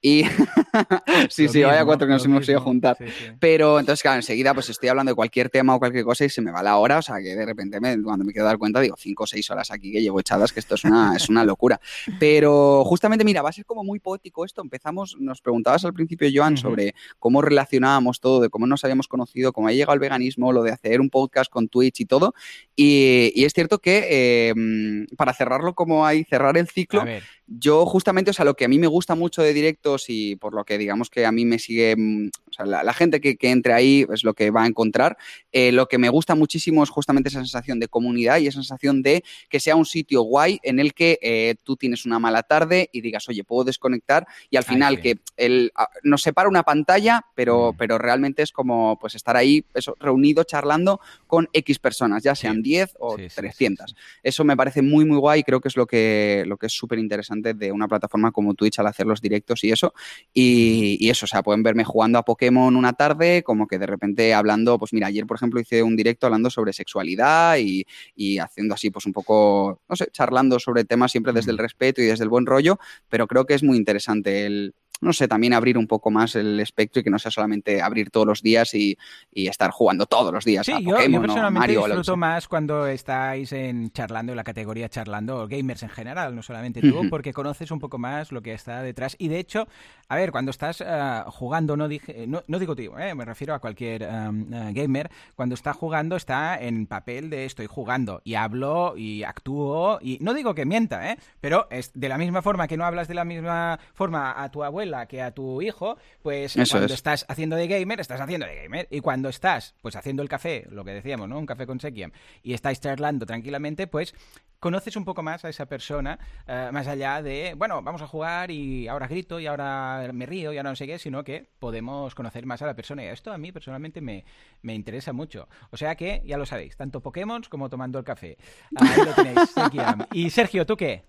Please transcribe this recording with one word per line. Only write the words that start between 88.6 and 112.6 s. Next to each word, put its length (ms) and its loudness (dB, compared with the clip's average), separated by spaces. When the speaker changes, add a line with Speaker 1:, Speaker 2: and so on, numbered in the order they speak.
Speaker 2:
detrás. 360 -10
Y 80 -6
de 120 -4
hecho, 280 -6
a 80 -6
ver, 160 -2
cuando 200 -4
estás, 340 -10
eh, 420 -6
jugando, 480 -4
no 140 -4
dije, 360 -14
no, 220 -8
no 100 -6
digo 160 -6
tú, 100 -10
eh, 180 -10
me 100 -12
refiero 280 -10
a 60 -8
cualquier, 440 -10
em, 500 -8
eh, 200 -10
gamer, 380 -4
cuando 200 -6
está 180 -8
jugando 420 -6
está 420 -6
en 300 -6
papel 420 -12
de 140 -10
"estoy 240 -14
jugando", 560 -8
y 120 -10
hablo 600 -4
y 280 -10
actúo, 800 -4
y 200 -10
no 120 -4
digo 220 -4
que 100 -6
mienta, 460 -4
eh, 60 -10
pero 280 -2
es 240 -12
de 140 -10
la 100 -6
misma 240 -4
forma 280 -4
que 80 -8
no 80 -6
hablas 240 -6
de 40 -12
la 120 -6
misma 520 -6
forma 480 -6
a 100 -10
tu 120 -10
abuela 220 -8
que 160 -16
a 80 -8
tu 320 -10
hijo, 340 -8
pues 340 -8
Speaker 1:
Eso 180 2
Speaker 2:
cuando 120 2
Speaker 1:
es. 80 -4
Speaker 2:
estás 340 -6
haciendo 280 -6
de 120 -4
gamer, 320 -4
estás 220 -12
haciendo 240 -8
de 180 -16
gamer, 280 -12
y 100 -8
cuando 280 -4
estás, 520 -6
pues, 140 -14
haciendo 260 -10
el 80 -10
café, 400 -10
lo 160 -16
que 60 -14
decíamos, 360 -12
¿no? 120 -12
Un 80 -12
café 180 -12
con 140 -10
Sekiam, 320 -12
y 100 -8
estáis 260 -4